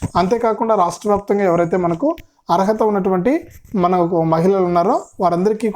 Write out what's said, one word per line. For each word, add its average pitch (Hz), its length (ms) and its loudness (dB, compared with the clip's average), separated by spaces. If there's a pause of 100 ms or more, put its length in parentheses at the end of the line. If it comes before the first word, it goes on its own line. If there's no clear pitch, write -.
(200)
అంతేకాకుండా 220 640 0
రాష్ట్ర 175 300 -2
వ్యాప్తంగా 202 380 0
ఎవరైతే 170 360 0
మనకు 170 220 -2 (460)
అర్హత 190 260 0 (100)
ఉన్నటువంటి 190 420 0 (520)
మనకు 180 340 2 (160)
మహిళలు 185 360 2
ఉన్నారో 175 260 2 (280)
వారందరికీ 190 520 0